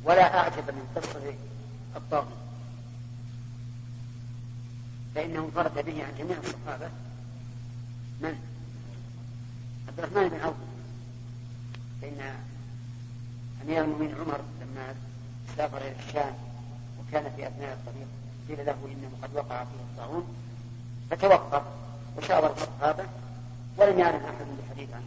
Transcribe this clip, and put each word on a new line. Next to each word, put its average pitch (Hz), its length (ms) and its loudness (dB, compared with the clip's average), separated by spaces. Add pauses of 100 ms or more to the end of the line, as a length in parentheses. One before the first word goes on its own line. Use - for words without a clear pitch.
ولا 180 360 12
أعجب 165 280 4
من 135 280 -4
قصة 143 380 -4 (640)
الطاغية، 151 400 0 (2750)
فإنه 160 300 -2
انفرد 156 400 2
به 156 180 -2
عن 135 160 -6
جميع 170 180 0
الصحابة 147 520 -6 (1300)
من؟ 160 140 -2 (1500)
عبد - 120 -8
الرحمن 180 300 4
بن 160 100 -2
عوف، 156 160 0 (1500)
فإن 139 340 -8 (1300)
أمير 156 200 4
المؤمنين 151 320 2
عمر 147 240 -2 (220)
لما 131 340 -6 (640)
سافر 147 200 0
إلى 135 180 -4 (120)
الشام 143 260 0 (680)
وكان 151 240 0 (120)
في 139 120 -6
أثناء 131 260 -6
الطريق - 340 -8 (400)
قيل 147 180 -4
له 143 100 4 (100)
إنه 139 240 -8 (140)
قد 131 120 -6
وقع 123 280 -2
فيه 120 180 -8 (100)
الطاعون 139 320 -4 (880)
فتوقف 185 520 8 (540)
وشاور 156 340 8
الصحابة 151 520 2 (720)
ولم 196 220 12
يعلم 170 260 8
أحد 143 200 -4 (140)
بحديث 131 340 -8
عن 120 140 -8